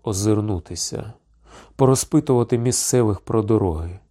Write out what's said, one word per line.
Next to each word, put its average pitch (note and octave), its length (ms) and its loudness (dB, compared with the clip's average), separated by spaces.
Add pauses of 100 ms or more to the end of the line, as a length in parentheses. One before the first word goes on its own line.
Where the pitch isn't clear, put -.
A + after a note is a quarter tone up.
озирнутися, G#2 1080 -4 (640)
порозпитувати C3 840 2
місцевих A#2 640 0
про A2+ 220 -2
дороги. F#2 560 -2 (120)